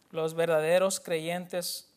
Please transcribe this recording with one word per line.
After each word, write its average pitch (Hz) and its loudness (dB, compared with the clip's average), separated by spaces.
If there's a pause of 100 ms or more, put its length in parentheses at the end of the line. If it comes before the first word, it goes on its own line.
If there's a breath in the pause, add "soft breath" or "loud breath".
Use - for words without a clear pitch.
(120)
los 160 -2
verdaderos 170 2
creyentes 175 -6